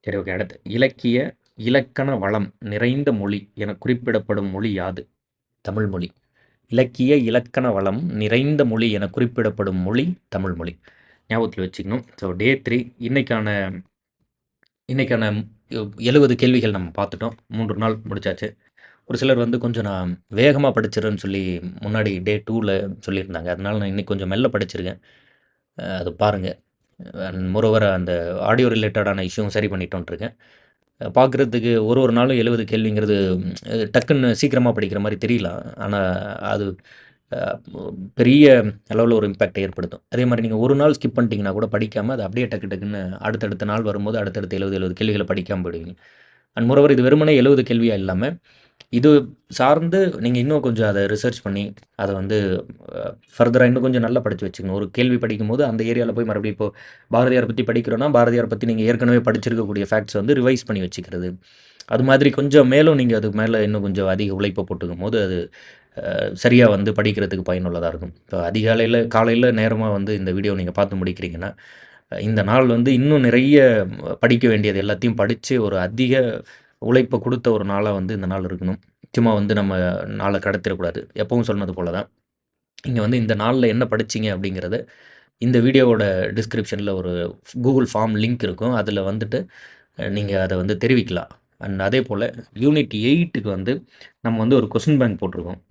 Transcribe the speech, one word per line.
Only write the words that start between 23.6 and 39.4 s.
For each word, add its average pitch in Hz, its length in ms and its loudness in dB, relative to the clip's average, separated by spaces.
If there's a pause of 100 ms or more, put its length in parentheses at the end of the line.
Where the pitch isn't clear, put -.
நான் 101 100 -4
இன்னைக்கு 98 160 -6
கொஞ்சம் 95 240 -6
மெல்ல 113 200 0
படிச்சிருக்கேன். 98 500 -6 (840)
அஹ், 92 140 -8
அது 87 180 -8
பாருங்க. 98 460 -2 (520)
And 92 440 -6
moreover, 107 360 4
அந்த 90 480 -2
ஆடியோ 117 280 2
ரிலேட்டடான 104 520 0
இஷ்யூவும் 95 260 -4
சரி 104 200 -2
பண்ணிட்டோன்ட்டு 92 400 -6
இருக்கேன். 110 300 -10 (640)
அஹ், 120 40 -10
பார்க்குறதுக்கு 120 800 2
ஒரு 120 160 2
ஒரு 123 120 4
நாளும் 127 240 2
எழுபது 113 280 0
கேள்விங்கிறது, 107 800 0 (240)
அஹ், 110 240 -4
டக்குன்னு 127 400 2
சீக்கிரமா 123 420 2
படிக்கிற 101 280 -2
மாதிரி 104 260 -4
தெரியலாம். 104 500 -4
ஆனா 101 220 -4 (380)
அது, 101 400 -4 (540)
அஹ், - 300 -6 (540)
பெரிய 131 500 8 (300)
அளவுல 117 180 4
ஒரு 104 160 2
இம்பேக்டை 98 300 -2